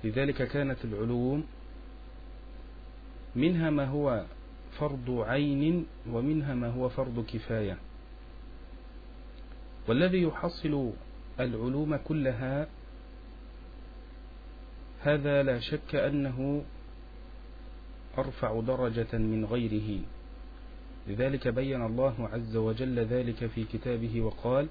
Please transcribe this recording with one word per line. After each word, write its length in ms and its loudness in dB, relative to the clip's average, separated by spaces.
لذلك 440 2
كانت 360 0
العلوم 600 2
منها 340 6
ما 140 4
هو 400 2
فرض 320 0
عين 760 4
ومنها 440 2
ما 160 2
هو 180 2
فرض 380 0
كفاية، 520 0
والذي 340 6
يحصل 680 0
العلوم 560 2
كلها 720 0
هذا 420 6
لا 180 4
شك 340 -2
أنه 680 2
أرفع 420 0
درجة 580 2
من 260 4
غيره. 560 2
لذلك 400 2
بين 340 2
الله 500 2
عز 240 -2
وجل 420 2
ذلك 480 2
في 180 0
كتابه 560 0
وقال 500 2